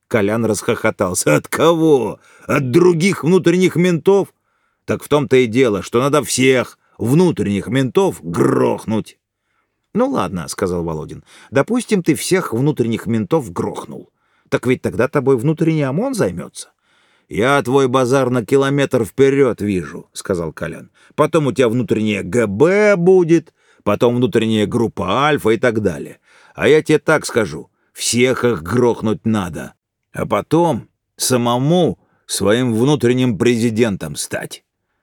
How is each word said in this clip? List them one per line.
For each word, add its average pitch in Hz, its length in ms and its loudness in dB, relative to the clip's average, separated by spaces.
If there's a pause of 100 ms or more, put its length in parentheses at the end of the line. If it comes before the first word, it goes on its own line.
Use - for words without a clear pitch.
Колян 110 380 0
расхохотался. 107 920 -2
«От - 120 -2
кого? 147 720 2 (260)
От 131 240 -2
других 175 540 2
внутренних 175 520 2
ментов? 180 560 2 (540)
Так - 180 -4
в - 40 -18
том-то 139 300 2
и 127 100 4
дело, 110 340 2
что 117 200 0
надо 143 220 2
всех 127 540 0 (220)
внутренних 104 680 0
ментов 135 540 0
грохнуть». 123 960 -2 (760)
«Ну 254 140 0
ладно», — 92 400 -4
сказал 87 340 -4
Володин, — 76 400 -8 (280)
«допустим, 202 520 0
ты 156 120 2
всех - 360 -2
внутренних 117 560 -2
ментов 113 460 -2
грохнул. - 580 -10 (380)
Так 123 180 -2
ведь 127 140 0
тогда 110 260 -2
тобой 135 300 0
внутренний 156 460 -2
омон 185 300 -4
займется». 101 580 -6 (580)
«Я 131 340 0
твой 131 240 2
базар 127 420 0
на 123 160 -2
километр 135 600 2
вперед 135 560 2
вижу», — 92 520 -4
сказал 82 380 -4
Колян. - 400 -12 (240)
«Потом 151 320 2
у 113 60 -2
тебя 123 160 0
внутреннее 107 540 -2
Г 98 220 0
Б 185 520 2
будет, 170 560 2 (300)
потом 120 340 2
внутренняя 110 500 2
группа 113 600 -2
Альфа 113 240 0
и 117 60 2
так 113 240 -2
далее. 85 380 -6 (340)
А 87 140 0
я 151 160 6
тебе 151 160 2
так - 260 0
скажу, 90 440 -4 (240)
всех 120 500 0
их 110 200 0
грохнуть 110 640 -2
надо. 90 500 -4 (360)
А - 140 -6
потом 147 640 0 (260)
самому 127 840 0 (260)
своим 113 480 0
внутренним 123 640 0
президентом 113 800 0
стать». - 480 -10 (380)